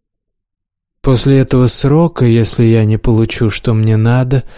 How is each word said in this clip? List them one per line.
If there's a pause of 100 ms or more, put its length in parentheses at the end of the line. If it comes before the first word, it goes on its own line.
(1000)
После
этого
срока,
если
я
не
получу,
что
мне
надо, (140)